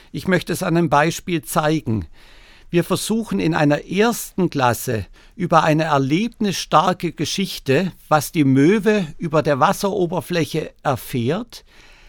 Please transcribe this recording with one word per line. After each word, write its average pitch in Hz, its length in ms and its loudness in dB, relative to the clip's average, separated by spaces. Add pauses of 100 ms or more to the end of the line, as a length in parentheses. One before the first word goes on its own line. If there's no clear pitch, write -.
(120)
Ich - 140 -10
möchte 180 280 0
es - 80 -6
an 170 160 0
einem 170 100 2
Beispiel 156 540 0
zeigen. 151 640 -2 (640)
Wir 170 120 2
versuchen 196 580 -4
in 165 140 0
einer 147 300 2
ersten 190 640 -2
Klasse 120 560 0 (300)
über 165 300 2
eine 156 200 2
erlebnisstarke 165 1300 0
Geschichte, 170 800 -2 (160)
was 151 240 0
die 156 120 2
Möwe 180 600 4 (120)
über 156 240 0
der 139 180 0
Wasseroberfläche 180 1120 -2 (100)
erfährt, 139 840 -4 (420)